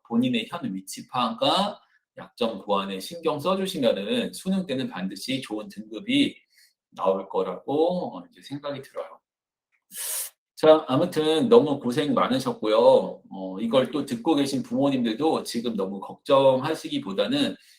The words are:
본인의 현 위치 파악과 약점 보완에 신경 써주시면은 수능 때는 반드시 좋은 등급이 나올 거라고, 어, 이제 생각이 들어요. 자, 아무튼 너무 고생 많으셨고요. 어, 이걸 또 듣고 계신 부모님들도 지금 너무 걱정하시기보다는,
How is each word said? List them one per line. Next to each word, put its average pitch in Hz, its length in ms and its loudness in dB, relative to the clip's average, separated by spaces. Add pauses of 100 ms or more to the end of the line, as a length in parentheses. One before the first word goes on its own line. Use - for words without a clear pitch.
본인의 120 420 0
현 123 240 -8
위치 95 340 -12
파악과 135 720 0 (380)
약점 101 460 -6
보완에 98 360 -2
신경 156 400 -4
써주시면은 127 960 0
수능 - 320 -2
때는 127 220 -4
반드시 95 540 -6
좋은 107 260 -8
등급이 107 680 -2 (540)
나올 95 380 -2
거라고, 135 920 -2
어, 131 120 -14
이제 - 120 -20
생각이 139 400 -10
들어요. - 360 -12 (1400)
자, 156 320 8
아무튼 156 600 2
너무 120 320 6
고생 120 340 -2
많으셨고요. 107 1160 2
어, 95 300 -10
이걸 120 300 2
또 143 160 -4
듣고 127 300 0
계신 139 260 -2
부모님들도 131 800 0
지금 117 320 -6
너무 98 260 -4
걱정하시기보다는, 135 1600 0 (220)